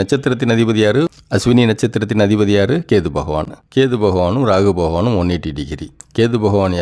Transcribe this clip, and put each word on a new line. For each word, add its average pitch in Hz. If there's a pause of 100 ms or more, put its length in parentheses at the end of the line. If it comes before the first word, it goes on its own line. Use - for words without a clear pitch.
நட்சத்திரத்தின் 123
அதிபதி 113
யாரு? 107 (360)
அஸ்வினி 120
நட்சத்திரத்தின் 110
அதிபதி 104
யாரு? 98 (160)
கேது 87
பகவான். 76 (240)
கேது 131
பகவானும் 92
ராகு 98
பகவானும் 87
ஒன் 87
எயிட்டி 80
டிகிரி. 73 (300)
கேது 117
பகவான் 98